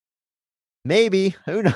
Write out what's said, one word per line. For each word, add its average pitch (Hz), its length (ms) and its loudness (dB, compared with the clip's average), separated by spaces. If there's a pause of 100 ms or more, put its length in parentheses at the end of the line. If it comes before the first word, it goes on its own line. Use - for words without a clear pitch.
(840)
Maybe. 190 520 0 (100)
Who 196 160 -4
kno-, 180 140 0